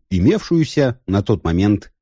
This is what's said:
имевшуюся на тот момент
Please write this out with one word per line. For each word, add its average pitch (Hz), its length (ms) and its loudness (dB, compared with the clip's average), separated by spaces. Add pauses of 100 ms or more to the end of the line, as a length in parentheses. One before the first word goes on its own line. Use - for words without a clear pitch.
имевшуюся 143 1000 0
на 98 140 0
тот 101 220 -2
момент 98 580 -2